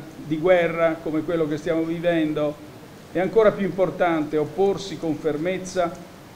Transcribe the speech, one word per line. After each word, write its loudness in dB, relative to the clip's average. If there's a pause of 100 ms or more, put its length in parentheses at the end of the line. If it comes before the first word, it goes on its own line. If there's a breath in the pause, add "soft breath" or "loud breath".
(160)
di -4
guerra, 4
come -2
quello 0
che -2
stiamo 0
vivendo, 0 (560)
è -2
ancora 4
più -2
importante 0
opporsi 0
con -2
fermezza -2 (460)